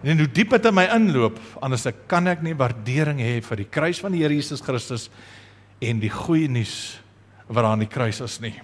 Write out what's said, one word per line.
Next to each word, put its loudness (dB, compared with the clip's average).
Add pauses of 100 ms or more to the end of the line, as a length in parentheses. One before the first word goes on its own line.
En 4
hoe 2
diep 2
dit 4
in 4
my 8
inloop, 4 (240)
anders -2 (220)
kan 2
ek -2
nie -2
waardering 0
hê 0
vir -6
die -10
kruis -2
van -4
die 0
Here 2
Jesus -6
Christus -6 (760)
en -2
die -2
goeie 0
nuus -6 (480)
wat 2
aan 2
die -4
kruis -2
is -10
nie. -8